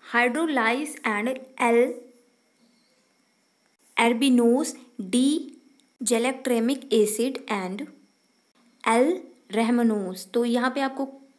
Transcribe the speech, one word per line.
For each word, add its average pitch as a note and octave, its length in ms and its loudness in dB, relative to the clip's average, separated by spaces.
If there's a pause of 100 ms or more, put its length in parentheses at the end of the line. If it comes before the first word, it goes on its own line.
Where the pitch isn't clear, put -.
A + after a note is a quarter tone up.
(140)
hydrolyze B3 720 0
and A#3 520 -4 (240)
L-, A#3+ 300 4 (2000)
एल्बिनोस, A#3+ 760 4 (240)
डी B3+ 580 0 (460)
gelatramic B3 880 0
एसिड A#3 460 2
and G3+ 480 -8 (1000)
एल C#4 320 2 (300)
रहमानोस। A3 840 -2
तो A#3+ 100 2
यहाँ A#3+ 260 0
पे C4+ 100 -6
आपको C4+ 420 -6 (180)